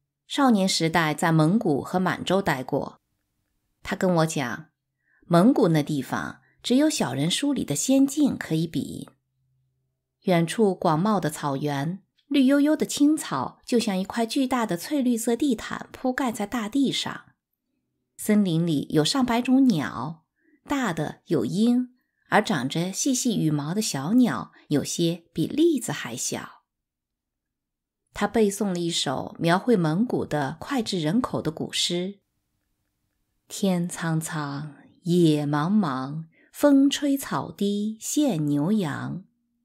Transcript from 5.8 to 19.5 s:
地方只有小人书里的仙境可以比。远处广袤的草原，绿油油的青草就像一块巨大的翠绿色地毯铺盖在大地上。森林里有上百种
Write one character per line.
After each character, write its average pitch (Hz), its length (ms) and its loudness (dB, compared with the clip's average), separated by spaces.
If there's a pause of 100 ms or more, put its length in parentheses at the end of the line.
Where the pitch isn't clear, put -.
地 143 180 -2
方 98 400 -8 (220)
只 240 140 2
有 302 120 4
小 180 240 -2
人 139 180 -2
书 285 220 0
里 - 140 -4
的 - 100 -4
仙 269 300 4
境 277 280 2
可 - 200 -6
以 160 120 0
比。 - 440 -6 (1120)
远 170 240 2
处 196 280 2
广 160 240 0
袤 202 220 0
的 160 80 -2
草 143 300 -4
原， 147 440 -4 (240)
绿 277 180 2
油 277 180 4
油 302 120 4
的 294 120 -2
青 294 280 2
草 - 520 -6
就 240 120 2
像 214 180 0
一 185 60 0
块 233 220 -4
巨 254 220 0
大 254 180 0
的 214 100 -2
翠 277 280 -2
绿 247 160 2
色 233 180 0
地 269 180 0
毯 - 380 -8
铺 - 180 -4
盖 254 220 -2
在 208 140 -6
大 226 200 -6
地 254 240 0
上。 - 360 -6 (920)
森 214 260 2
林 170 240 2
里 156 220 0
有 151 160 2
上 247 220 0
百 240 160 0
种 254 240 4